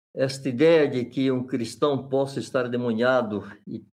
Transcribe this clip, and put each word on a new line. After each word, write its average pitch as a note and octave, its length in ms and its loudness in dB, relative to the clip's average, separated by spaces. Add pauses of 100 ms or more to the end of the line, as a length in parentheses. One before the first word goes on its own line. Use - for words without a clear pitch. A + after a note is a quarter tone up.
(140)
esta C3+ 340 -4
ideia D3+ 400 6
de B2 160 -2
que C3+ 260 -2
um B2+ 160 0
cristão C3+ 600 -2
possa C3+ 300 -2
estar B2 300 -2
demoniado A#2+ 760 0 (240)
e A2 140 -10 (160)